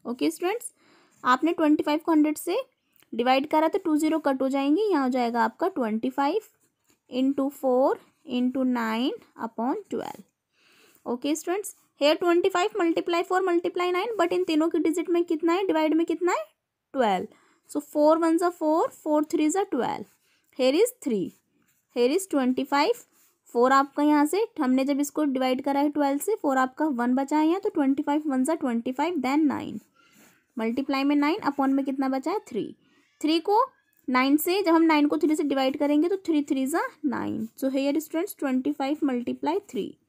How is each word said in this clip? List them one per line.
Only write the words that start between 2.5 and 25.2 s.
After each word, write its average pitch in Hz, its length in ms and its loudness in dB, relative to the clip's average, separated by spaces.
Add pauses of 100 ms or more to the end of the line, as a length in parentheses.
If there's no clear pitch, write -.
डिवाइड 254 360 2
करा 311 180 2
तो 349 160 -2
टू 311 120 0
ज़ीरो 311 300 0
कट 269 160 0
हो 269 60 0
जाएंगे, 277 340 0
यहाँ 370 200 0
हो 262 80 0
जाएगा 240 340 0
आपका 226 240 -2
ट्वेंटी 240 420 -2
फ़ाइव 294 300 -2 (680)
इंटू 269 380 0 (120)
फ़ोर 269 400 2 (360)
इंटू 254 260 -2
नाइन 240 500 -2 (340)
upon 262 360 -6 (120)
twelve। - 280 -10 (880)
ओके 277 240 -4
स्टूडेंट्स, 359 380 -6 (280)
here 302 160 4
ट्वेंटी 349 300 2
फ़ाइव 370 220 0 (100)
multiply 339 500 0
four 370 180 2
multiply 349 480 0
nine, 427 240 -4
but 339 120 2
इन 359 120 0
तीनों 320 240 2
की 339 100 0
डिजिट 330 320 -2
में 339 140 2
कितना 330 280 0
है, 381 140 0
डिवाइड 311 280 2
में 330 120 2
कितना 339 260 -2
है, 622 120 -4 (480)
ट्वेल्व। 208 340 0 (440)
So 294 100 -4
four 302 420 2
ones 330 240 2
are 349 60 0
four, 330 360 0 (140)
four 302 200 0 (120)
threes 302 260 0
are 403 140 -2
twelve। - 320 -4 (520)
Here 262 220 4
is 494 100 4 (140)
three, 214 220 -2 (680)
here 247 200 2
is 381 180 -2
twenty 262 380 0
five। 311 320 0 (500)
फ़ोर 247 180 4
आपका 277 300 2
यहाँ 294 240 4
से 392 200 0 (140)
हमने 262 240 2
जब 277 160 0
इसको 294 240 -2